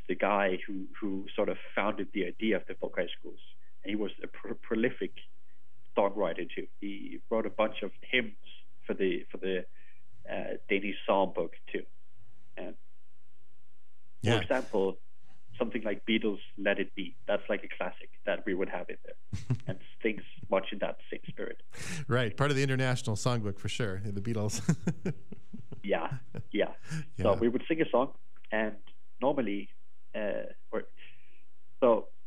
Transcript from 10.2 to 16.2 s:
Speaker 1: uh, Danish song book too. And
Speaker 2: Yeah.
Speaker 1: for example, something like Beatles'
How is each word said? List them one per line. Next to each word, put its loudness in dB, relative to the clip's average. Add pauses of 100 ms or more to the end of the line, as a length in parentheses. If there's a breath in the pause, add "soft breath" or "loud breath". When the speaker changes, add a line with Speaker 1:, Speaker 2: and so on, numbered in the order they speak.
Speaker 1:
uh, -2 (140)
Danish 2 (100)
song 4
book 0 (180)
too. -2 (760)
And -4 (1500)
Speaker 2:
Yeah. 4
Speaker 1:
for 2
example, 2 (600)
something 0
like -2
Beatles' 4 (180)